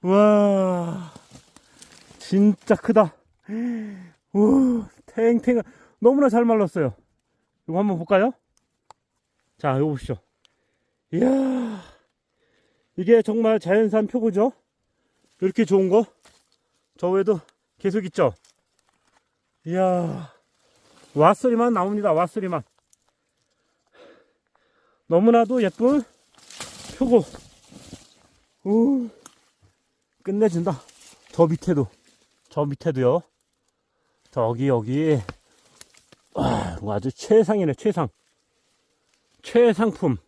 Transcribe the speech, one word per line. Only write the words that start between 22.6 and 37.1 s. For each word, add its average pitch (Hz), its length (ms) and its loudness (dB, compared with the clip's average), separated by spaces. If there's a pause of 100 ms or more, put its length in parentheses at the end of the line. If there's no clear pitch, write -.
너무나도 226 560 2
예쁜 240 400 0 (960)
표고. 240 240 2 (1400)
우, 233 440 0 (1160)
끝내준다. 190 560 -2 (500)
저 165 160 4
밑에도, 156 400 -2 (640)
저 151 180 -4
밑에도요. 139 560 -2 (1120)
저기, 120 340 -2
여기. 135 520 0 (1160)
와, 107 420 -4
이거 104 160 -8
아주 101 200 -4